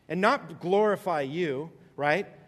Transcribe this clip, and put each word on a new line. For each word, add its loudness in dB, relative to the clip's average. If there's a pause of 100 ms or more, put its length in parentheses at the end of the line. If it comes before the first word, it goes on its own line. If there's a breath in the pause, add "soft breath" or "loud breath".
and -2
not 2
glorify 0
you, -4 (260 loud breath)
right? 2 (220 loud breath)